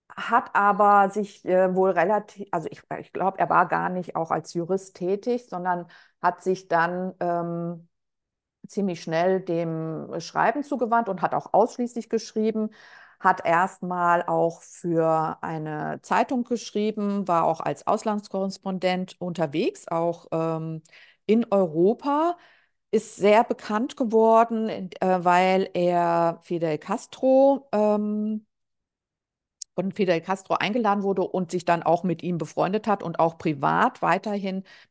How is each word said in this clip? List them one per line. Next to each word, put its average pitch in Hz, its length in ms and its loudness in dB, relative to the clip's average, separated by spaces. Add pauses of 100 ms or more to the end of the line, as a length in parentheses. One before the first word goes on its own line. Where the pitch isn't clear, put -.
hat - 460 -2
aber 202 540 6
sich, 196 360 -8
äh, 185 300 4
wohl 190 160 4
relativ, 196 600 0
also 165 200 -4
ich, - 100 -20 (180)
ich - 140 -18
glaub, 190 260 -2
er 165 100 0
war 165 180 4
gar 165 220 -2
nicht 180 260 -8
auch 165 160 -4
als 160 220 -4
Jurist 175 420 -4
tätig, 208 540 -4
sondern 175 380 -4 (340)
hat 180 220 -2
sich 185 240 -2
dann, 180 520 -2
ähm, 170 680 -4 (800)
ziemlich 185 360 -4
schnell 180 380 0
dem 160 760 -6
Schreiben 233 440 0
zugewandt 233 460 -2
und 180 120 -6
hat 165 140 0
auch - 180 -4
ausschließlich 233 560 0
geschrieben, 220 640 -2 (480)
hat 185 260 2
erstmal 175 760 0
auch 165 400 0
für 160 760 0
eine 156 600 -8
Zeitung 240 420 0
geschrieben, 208 840 -4
war 165 180 2
auch 160 160 0
als - 240 -6
Auslandskorrespondent 190 1400 -4
unterwegs, 175 680 -4
auch, 165 440 -4
ähm, 160 500 -4 (460)
in 226 240 4
Europa, 233 840 2 (580)
ist - 220 -2
sehr 208 260 6
bekannt 226 540 -4
geworden, 226 720 4
in, 185 200 -8 (120)
äh, 185 220 2
weil 185 500 4
er 170 720 2
Fidel 160 340 -2
Castro, 262 960 2
ähm, 214 720 0 (1300)
von 185 160 -4
Fidel 180 300 0
Castro 185 340 -4
eingeladen 202 480 0
wurde 190 200 0
und 185 280 -4
sich 175 140 -4
dann 170 180 2
auch 170 200 2
mit 170 200 -4
ihm 175 140 -4
befreundet 165 500 -2
hat 202 160 0
und 165 160 -6
auch 165 180 2
privat 160 640 0
weiterhin 190 600 -2 (280)